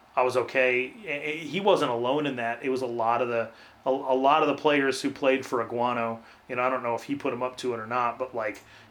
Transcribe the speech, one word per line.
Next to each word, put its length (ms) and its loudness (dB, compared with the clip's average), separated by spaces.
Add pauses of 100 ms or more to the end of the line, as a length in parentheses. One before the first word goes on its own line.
(140)
I 80 4
was 140 2
okay. 560 2 (120)
A-, 60 -8
a-, 280 -6
he 200 -6
wasn't 320 4
alone 360 0
in 100 -4
that. 260 -2
It 80 -2
was 120 0
a 40 -2
lot 360 0
of 40 0
the, 220 0 (360)
a, 60 0
a 240 0
lot 280 6
of 60 4
the 60 2
players 480 2
who 80 -2
played 340 2
for 220 -2
Aguano. 520 -2 (300)
You 60 -8
know, 80 0
I 80 2
don't 140 -2
know 100 0
if 80 -4
he 140 -6
put 180 -2
him 80 -6
up 140 -4
to 180 -4
it 60 -6
or 80 -10
not, 320 -2
but, 160 -6
like, 260 -4 (280)